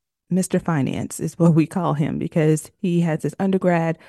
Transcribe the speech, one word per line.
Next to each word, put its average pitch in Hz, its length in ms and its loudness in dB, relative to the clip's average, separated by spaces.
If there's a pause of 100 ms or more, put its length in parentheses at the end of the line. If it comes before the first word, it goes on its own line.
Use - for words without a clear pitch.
(300)
Mister 180 300 0
Finance, - 600 -2
is - 200 -6
what 170 140 6
we 156 120 4
call 156 280 -2
him, 147 240 -2
because 156 540 0 (100)
he 175 200 0
has 160 220 -2
his 151 160 -4
undergrad 175 580 0 (120)